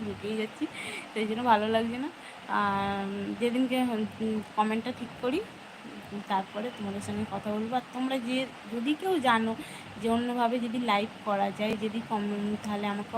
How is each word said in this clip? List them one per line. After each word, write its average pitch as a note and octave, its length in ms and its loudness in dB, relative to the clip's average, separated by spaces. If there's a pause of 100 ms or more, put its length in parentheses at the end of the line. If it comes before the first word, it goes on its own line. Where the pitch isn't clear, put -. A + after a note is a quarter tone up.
বকেই G#3 320 -4
যাচ্ছি, A3 240 -4 (480)
সেই A3 160 0
জন্য A3 140 0 (100)
ভালো G#3+ 220 6
লাগছে A#3 300 2
না। D#4 40 -2 (520)
আর G3 460 2 (340)
যেদিনকে, A#3+ 360 4 (160)
উম, A3 460 0 (180)
কমেন্টটা A3 440 2
ঠিক A#3 100 -8 (120)
করি, C4 180 2 (720)
উম, G3+ 80 -6 (100)
তারপরে G3+ 360 0 (100)
তোমাদের G3+ 300 -4
সঙ্গে G#3 180 -2 (100)
কথা G3+ 220 -4
বলবো। A3 240 -2
আর B3 60 -12 (100)
তোমরা C4 200 0 (100)
যে, B3+ 100 2 (380)
যদি A#3+ 260 0
কেউ F#4+ 140 2 (140)
জানো A3+ 240 6 (480)
যে G#3 60 0 (100)
অন্যভাবে A#3+ 480 2
যদি A#3+ 140 -2 (120)
লাইভ G#3 200 4 (180)
করা G3 200 2 (100)
যায়, G#3+ 160 2 (100)
যদি A3 140 0 (120)
কমেন্ট, G#3 420 0 (120)
তাহলে G#3 300 0
আমাকে G3+ 240 -6